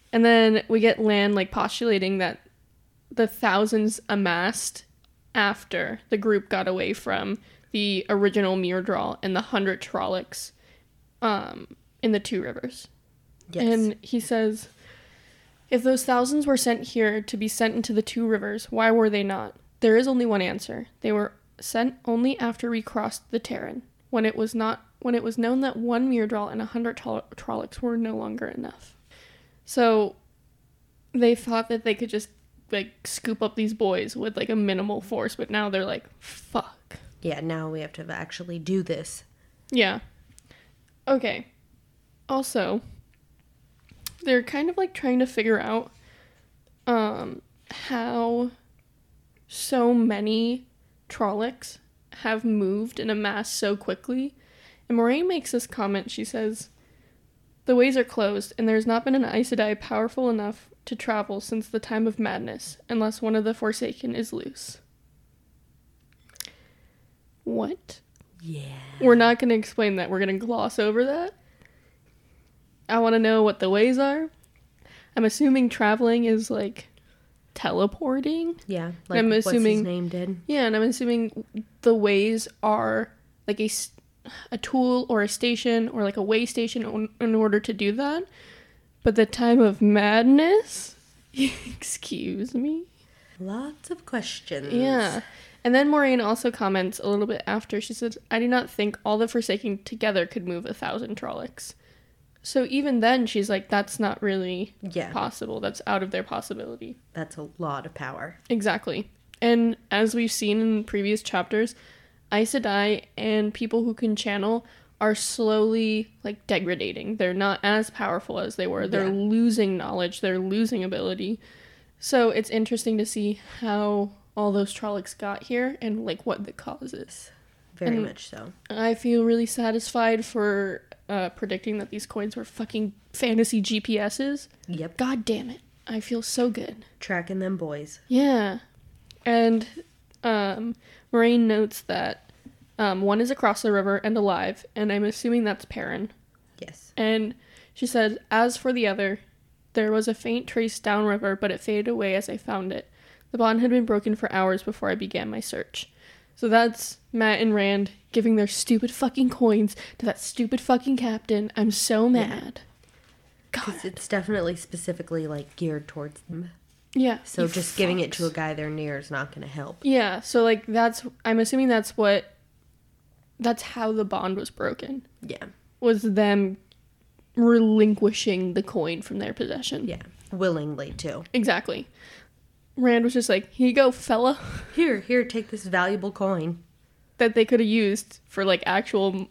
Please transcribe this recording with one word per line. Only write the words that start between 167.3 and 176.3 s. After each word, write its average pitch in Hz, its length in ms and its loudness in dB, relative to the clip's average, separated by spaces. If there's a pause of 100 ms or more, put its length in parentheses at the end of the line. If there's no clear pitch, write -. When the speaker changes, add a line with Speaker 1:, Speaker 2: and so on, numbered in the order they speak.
Speaker 1:
you 165 60 0
Speaker 2:
just 170 280 -4
giving 180 220 2
it 156 140 -2
to 170 120 -2
a 160 40 0
Speaker 1:
fucks. 156 40 -6
Speaker 2:
guy 156 200 -4
they're 151 160 -6
near 151 280 -6
is 143 140 -12
not 139 220 -6
gonna 139 140 -14
help. 143 360 -12
Speaker 1:
Yeah, 226 380 2
so, 233 220 2
like, 226 220 2
that's, 226 380 0 (220)
I'm 226 140 4
assuming 262 280 2
that's 226 300 2
what, 202 380 2 (1040)
that's 233 220 -2
how 220 300 -4
the 220 140 0
bond 190 320 -4
was - 120 -8
broken. - 560 -8 (160)
Speaker 2:
Yeah. - 240 -12 (360)
Speaker 1:
Was 226 220 4
them 202 540 2 (800)